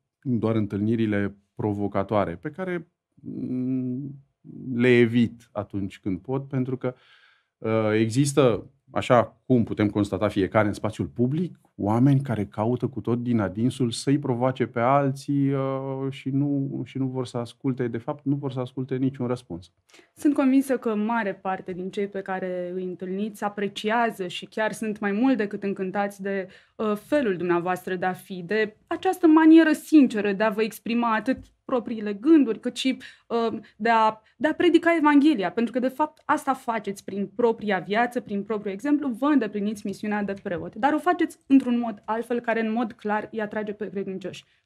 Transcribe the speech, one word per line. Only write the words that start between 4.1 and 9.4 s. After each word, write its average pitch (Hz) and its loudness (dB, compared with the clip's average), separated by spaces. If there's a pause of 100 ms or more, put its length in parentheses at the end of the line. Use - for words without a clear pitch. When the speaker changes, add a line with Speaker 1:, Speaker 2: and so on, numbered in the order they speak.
Speaker 1:
le 120 4
evit 120 2
atunci 98 -8
când 92 -6
pot, 135 -6
pentru 131 -4
că, 127 -6 (640)
uh, 110 0
există, 117 2 (220)
așa - 2